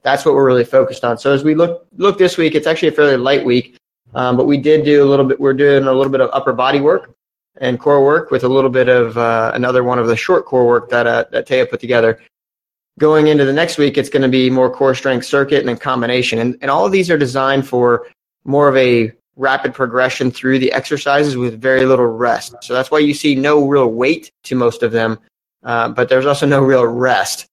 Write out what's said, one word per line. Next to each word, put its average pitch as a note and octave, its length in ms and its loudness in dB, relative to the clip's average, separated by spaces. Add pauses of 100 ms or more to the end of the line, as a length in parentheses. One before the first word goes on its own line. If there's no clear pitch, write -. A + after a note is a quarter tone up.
That's C#3 240 -2
what D3 80 4
we're C3+ 140 2
really B2 180 2
focused C3 400 0
on. A#2 140 -2
So C#3 120 -2
as C#3 120 0
we D#3 100 2
look, E3+ 320 -2 (120)
look G3 200 0
this F3+ 200 2
week, D#3+ 180 0
it's D3 100 -2
actually D#3+ 220 0
a D3+ 60 0
fairly C#3+ 240 2
light C3 280 0
week, B2 320 -2 (380)
um, B2+ 200 -2
but C3 100 0
we C#3+ 120 2
did D3+ 260 2
do D3 200 4
a - 20 6
little C#3 200 2
bit, C3 140 -2
we're C#3 140 2
doing C#3 300 2
a C3 100 0
little C3+ 180 0
bit C3 100 0
of C3 120 0
upper C3+ 200 -2
body C3+ 280 0
work E3+ 300 0 (460)
and B2+ 220 -4
core C#3+ 240 2
work D#3 280 0
with B2+ 120 -2
a B2+ 60 0
little C3+ 220 2
bit B2+ 180 2
of, A#2 260 2
uh, A2+ 380 0
another B2 300 0
one B2 160 -2
of A2+ 80 0
the A#2 80 0
short - 300 -2
core B2+ 200 0
work A#2+ 240 0
that, A#2+ 160 0
uh, A#2 260 0
that B2 160 -6
Taya B2+ 220 0
put A#2+ 100 -8
together. A2+ 400 0 (800)
Going D3+ 280 4
into D3 180 2
the C3+ 80 0
next E3+ 240 -2
week, C#3+ 180 0
it's C#3 140 -2
gonna C3+ 180 0
be B2+ 220 2
more B2+ 220 0
core C3+ 240 0
strength B2+ 300 -4
circuit C#3 340 0
and - 80 -4
then A#2 100 -6
combination. B2 600 -4
And, B2 220 -4
and C#3 100 -4
all E3 120 0
of G3 80 -2
these F3+ 200 -2
are D#3 60 2
designed C3+ 500 -2
for A#2+ 400 0 (360)
more C#3+ 240 0
of C3+ 80 2
a A#2+ 360 2 (260)
rapid C3+ 360 -2
progression B2+ 560 -2
through C3 300 -2
the B2+ 120 0
exercises C#3+ 680 -2
with A#2 220 -6
very C3 260 0
little B2+ 200 2
rest. A2+ 560 -4
So - 120 -8
that's C3 180 -2
why D3+ 80 2
you D3 140 2
see C#3+ 200 0
no C#3+ 320 2
real C3+ 220 2
weight B2 420 -2 (140)
to C3 120 -8
most A#2+ 280 0
of A2 80 -2
them, A2 280 -2 (440)
uh, A#2 260 -2
but B2 200 -2
there's C3 160 2
also C#3+ 200 0
no C#3 160 2
real C3 240 2
rest. A#2+ 680 -2